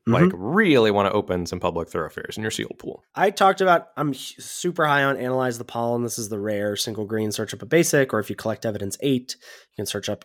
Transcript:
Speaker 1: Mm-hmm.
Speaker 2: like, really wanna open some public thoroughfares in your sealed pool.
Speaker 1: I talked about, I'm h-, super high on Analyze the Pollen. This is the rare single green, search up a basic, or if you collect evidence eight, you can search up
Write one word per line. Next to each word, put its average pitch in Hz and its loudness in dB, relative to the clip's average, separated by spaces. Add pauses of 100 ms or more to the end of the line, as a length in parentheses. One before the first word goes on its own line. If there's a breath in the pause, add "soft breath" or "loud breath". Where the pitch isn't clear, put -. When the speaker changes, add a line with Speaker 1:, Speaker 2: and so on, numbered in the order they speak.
Speaker 1:
Mm-hmm. 117 4
Speaker 2:
like, 185 6
really 127 4
wanna 101 4
open 92 0
some 90 -6
public 85 -2
thoroughfares - -6
in 107 -6
your 110 -2
sealed - -6
pool. - -12 (120)
Speaker 1:
I 190 2
talked 190 2
about, 175 4
I'm 147 -2
h-, - -10
super 175 -2
high 143 4
on 139 2
Analyze 127 -2
the - -10
Pollen. 120 -2
This 117 -4
is 110 -6
the 104 -4
rare 104 -2
single 107 -6
green, 107 -2
search 107 -6
up 107 -14
a 101 -14
basic, 156 2
or 110 2
if - -6
you 101 -6
collect 110 -4
evidence 101 -4
eight, 127 -2 (340 loud breath)
you - -20
can 101 -6
search 101 -6
up 101 -6